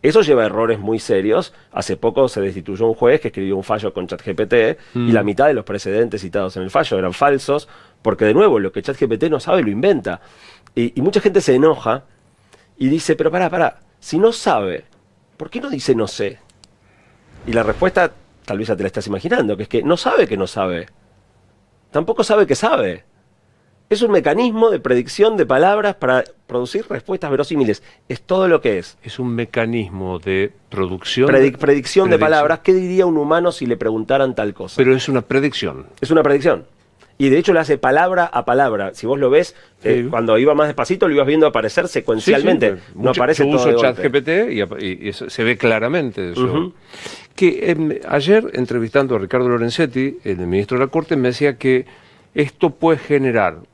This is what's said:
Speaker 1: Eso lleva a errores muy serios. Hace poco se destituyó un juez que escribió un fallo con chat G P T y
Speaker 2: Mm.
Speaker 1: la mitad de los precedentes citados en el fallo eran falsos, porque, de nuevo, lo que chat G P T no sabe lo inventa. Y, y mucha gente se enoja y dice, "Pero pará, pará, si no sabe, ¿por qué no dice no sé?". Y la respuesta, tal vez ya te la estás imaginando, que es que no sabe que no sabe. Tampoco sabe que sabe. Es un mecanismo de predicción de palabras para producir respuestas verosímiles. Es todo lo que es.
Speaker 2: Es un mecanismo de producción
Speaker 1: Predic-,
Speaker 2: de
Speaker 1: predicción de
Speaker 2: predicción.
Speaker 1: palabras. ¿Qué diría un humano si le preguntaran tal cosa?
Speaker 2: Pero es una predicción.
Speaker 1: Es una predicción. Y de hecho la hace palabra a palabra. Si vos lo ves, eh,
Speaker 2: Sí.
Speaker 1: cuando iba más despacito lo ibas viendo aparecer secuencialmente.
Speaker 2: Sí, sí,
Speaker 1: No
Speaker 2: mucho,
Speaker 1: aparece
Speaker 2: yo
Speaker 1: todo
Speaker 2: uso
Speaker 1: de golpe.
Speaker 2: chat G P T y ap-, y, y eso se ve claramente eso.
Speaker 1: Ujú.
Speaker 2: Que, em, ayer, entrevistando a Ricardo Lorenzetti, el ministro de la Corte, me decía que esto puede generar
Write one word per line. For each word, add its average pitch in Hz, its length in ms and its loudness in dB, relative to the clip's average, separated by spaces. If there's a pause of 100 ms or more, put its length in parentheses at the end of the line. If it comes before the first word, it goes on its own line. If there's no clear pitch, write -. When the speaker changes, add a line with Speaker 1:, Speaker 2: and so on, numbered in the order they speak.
Speaker 1:
Eso 156 220 4
lleva 135 220 4
a - 20 0
errores 110 320 -2
muy 107 220 -4
serios. 107 520 0 (200)
Hace 98 260 -6
poco 123 300 0
se 107 120 -6
destituyó 98 460 -4
un 113 80 0
juez 123 260 2
que 117 80 -6
escribió 98 280 -4
un 95 80 -6
fallo 107 280 -4
con 92 140 -8
chat 87 160 -10
G 98 120 -8
P 107 120 -2
T 117 320 2 (160)
y 123 40 -4
Speaker 2:
Mm. 120 140 2
Speaker 1:
la 110 100 4
mitad 104 260 2
de 147 60 2
los 107 100 -6
precedentes 104 580 -4
citados 95 340 -6
en 95 60 -8
el 95 80 -8
fallo 143 280 0
eran 92 140 -2
falsos, 143 560 0 (320)
porque, 110 240 0
de 107 80 4
nuevo, 165 260 4
lo 95 140 -2
que 101 80 -6
chat 135 160 -6
G 143 100 0
P 113 120 -2
T 160 100 0
no 151 100 0
sabe 180 240 0
lo 110 60 0
inventa. 107 540 -2 (520)
Y, 120 240 -2
y 127 40 -2
mucha 196 180 2
gente 175 220 2
se 135 120 2
enoja 135 500 2 (760)
y 131 100 0
dice, 156 280 0
"Pero 160 140 0
pará, 180 200 0
pará, 170 300 -2 (200)
si - 180 -4
no 220 140 4
sabe, 107 520 -2 (520)
¿por - 140 -14
qué 240 100 -10
no 277 80 -10
dice 139 260 -2
no 110 140 -2
sé?". 101 300 -8 (1080)
Y 117 60 -8
la 113 100 0
respuesta, 175 500 0 (320)
tal 98 140 -6
vez 107 100 -6
ya 107 80 0
te 95 60 -6
la 95 60 -2
estás - 180 -8
imaginando, 104 500 -2
que 98 60 -10
es 101 60 -10
que 117 140 0
no 160 140 2
sabe 247 300 2
que 107 100 -4
no 95 100 -2
sabe. 90 400 -6 (1040)
Tampoco 170 320 -2
sabe 208 240 4
que 139 80 0
sabe. 113 500 -2 (840)
Es 214 140 0
un 226 80 2
mecanismo 214 600 2
de 165 100 -2
predicción 127 580 0
de 151 80 2
palabras 190 480 2
para 127 300 0 (220)
producir 123 440 -6
respuestas 160 400 -8
verosímiles. 135 520 -2 (260)
Es 123 120 -10
todo 185 280 0
lo 156 120 4
que 107 180 0
es. - 240 -14
Speaker 2:
Es - 160 -16
un 123 160 -4
mecanismo 110 840 -4
de 95 340 -2 (160)
producción 95 600 -2
Speaker 1:
Predic-, 135 240 4
Speaker 2:
de 127 60 -16
Speaker 1:
predicción 143 520 2
de 160 80 4
Speaker 2:
predicción. - 20 2
Speaker 1:
palabras. 156 380 2
¿Qué 185 160 2
diría 185 320 2
un 165 100 0
humano 160 340 2
si 170 140 -8
le 120 140 -2
preguntaran 113 560 0
tal 104 180 -4
cosa? - 240 -14
Speaker 2:
Pero 131 180 4
es 127 140 -2
una 127 140 0
predicción. 120 640 -4 (160)
Speaker 1:
Es 131 80 -4
una 160 120 4
predicción. 139 440 0 (540)
Y 139 100 4
de 143 80 6
hecho 180 140 2
la 165 100 4
hace 139 160 0
palabra 170 480 2
a 120 180 -4
palabra. 113 500 0
Si - 120 -10
vos 135 120 -2
lo 135 120 2
ves, 165 260 2 (260)
eh, 123 220 0
Speaker 2:
Sí. 131 40 -6
Speaker 1:
cuando 117 300 2
iba 147 160 4
más 151 140 2
despacito 180 400 0
lo 151 60 0
ibas 139 120 4
viendo 151 200 4
aparecer 147 420 0
secuencialmente. 120 880 2
Speaker 2:
Sí, 90 100 -18
sí, - 80 -20
Speaker 1:
No 123 140 -2
Speaker 2:
mucho, 123 140 2
Speaker 1:
aparece 123 220 2
Speaker 2:
yo 139 60 2
Speaker 1:
todo 147 60 2
Speaker 2:
uso 123 120 2
Speaker 1:
de 120 60 4
golpe. 117 140 4
Speaker 2:
chat 123 160 -4
G 143 60 2
P 135 120 0
T 180 300 -2
y 107 80 -4
ap-, 101 200 -6
y, 92 260 -8
y - 20 -4
eso - 200 -10
se - 140 -6
ve 113 140 0
claramente 113 760 -2
eso. 127 120 -2
Speaker 1:
Ujú. 160 280 -2 (600)
Speaker 2:
Que, 185 360 0
em, 156 280 -2 (100)
ayer, 185 440 2
entrevistando 123 640 0
a - 20 0
Ricardo 123 300 0
Lorenzetti, 123 760 -2
el 95 120 -4 (100)
ministro 101 320 0
de 135 60 2
la 131 60 -4
Corte, 160 260 -2
me 123 120 2
decía 127 280 -2
que 131 300 0 (480)
esto 151 360 0
puede 165 280 2
generar 117 580 0 (180)